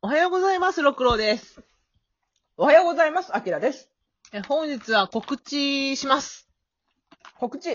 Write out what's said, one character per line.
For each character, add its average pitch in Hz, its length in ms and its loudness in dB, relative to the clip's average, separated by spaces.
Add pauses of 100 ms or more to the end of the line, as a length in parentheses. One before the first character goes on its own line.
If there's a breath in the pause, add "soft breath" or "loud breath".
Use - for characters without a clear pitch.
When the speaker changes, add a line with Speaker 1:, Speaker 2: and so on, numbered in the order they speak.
Speaker 1:
お 202 40 -4
は 294 100 2
よ 349 80 4
う 359 40 0
ご 370 100 0
ざ 392 120 2
い 370 60 0
ま 359 140 0
す、 330 100 -4
六 277 220 2
郎 240 120 4
で 214 220 0
す。 - 240 -20 (920)
Speaker 2:
お 254 80 0
は 285 80 6
よ 330 100 8
う 349 40 0
ご 339 80 -2
ざ 320 120 2
い 302 60 -2
ま 359 100 -2
す、 - 140 -8
ア - 40 -2
キ 180 120 -6
ラ 151 80 -4
で 175 100 0
す。 - 180 -16 (440)
Speaker 1:
え、 208 80 -10
本 302 280 -2
日 240 220 -8
は 202 160 4
告 226 300 -6
知 277 600 -4
し 277 120 -8
ま 269 120 2
す。 - 280 -16 (920)
Speaker 2:
告 247 180 -6
知。 339 180 -10